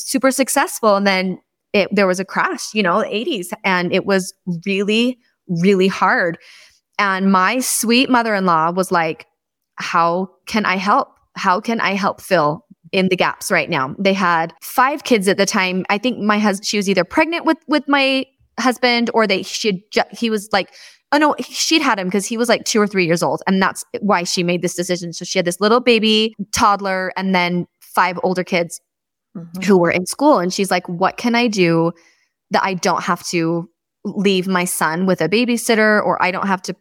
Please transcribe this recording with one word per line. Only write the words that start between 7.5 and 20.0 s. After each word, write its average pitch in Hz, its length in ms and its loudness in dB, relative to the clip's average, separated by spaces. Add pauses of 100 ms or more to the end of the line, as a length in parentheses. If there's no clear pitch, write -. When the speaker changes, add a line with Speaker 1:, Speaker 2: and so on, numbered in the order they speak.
Speaker 1:
sweet 240 480 0
mother-in-law 190 640 2
was 185 180 -2
like, 165 360 -2 (500)
"How 175 540 0 (160)
can 214 180 -2
I 185 120 0
help? 208 320 0 (280)
How 190 240 0
can 226 200 -4
I 190 120 0
help 196 300 -4
fill 156 420 0 (280)
in 185 160 2
the 185 80 0
gaps - 340 -2
right 170 180 0
now?" 131 300 -4
They 196 160 2
had 170 480 0
five 269 420 -2
kids 202 240 2
at 190 80 2
the 196 80 2
time. 185 460 -2
I 202 80 0
think 247 200 -2
my 208 200 0
hus-, 208 260 0
she 214 140 -2
was 190 100 -2
either 185 160 2
pregnant 320 400 -2
with, 320 220 2
with 294 200 0
my 269 380 2 (340)
husband, 240 540 0
or 220 140 2
they, 190 160 0
she - 260 -6
had 185 120 -2 (100)
ju-, - 260 -2